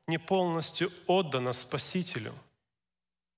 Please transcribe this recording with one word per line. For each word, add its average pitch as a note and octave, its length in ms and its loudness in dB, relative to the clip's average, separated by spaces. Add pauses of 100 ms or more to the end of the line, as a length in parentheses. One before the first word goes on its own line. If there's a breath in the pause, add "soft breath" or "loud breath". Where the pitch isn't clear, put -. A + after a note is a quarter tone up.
не E3 120 0
полностью F3 720 0 (140)
отдано C#3 460 2
Спасителю, C3 800 -4 (1040)